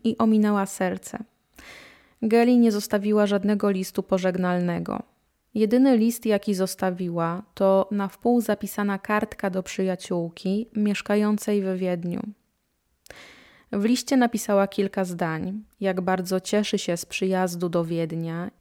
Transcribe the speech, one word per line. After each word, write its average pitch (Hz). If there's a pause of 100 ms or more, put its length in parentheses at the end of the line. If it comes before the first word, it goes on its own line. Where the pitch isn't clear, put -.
i 226
ominęła 208
serce. 185 (1040)
Geli 233
nie 233
zostawiła 208
żadnego 202
listu 185
pożegnalnego. 180 (500)
Jedyny 240
list, 226
jaki 208
zostawiła, 180 (100)
to 190
na 202
wpół 240
zapisana 202
kartka 214
do 185
przyjaciółki 185
mieszkającej 208
we 190
Wiedniu. 180 (1500)
W 202
liście 254
napisała 214
kilka 196
zdań, 180 (180)
jak 185
bardzo 185
cieszy 208
się 175
z -
przyjazdu 185
do 170
Wiednia 165